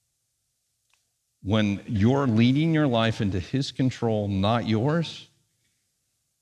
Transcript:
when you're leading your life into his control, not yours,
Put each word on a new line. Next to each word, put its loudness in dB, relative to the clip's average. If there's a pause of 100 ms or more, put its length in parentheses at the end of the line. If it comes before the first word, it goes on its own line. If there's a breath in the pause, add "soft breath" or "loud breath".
(1400)
when 0
you're 2
leading 2
your 2
life 0
into -2
his -6
control, -2
not 0
yours, -2 (1160)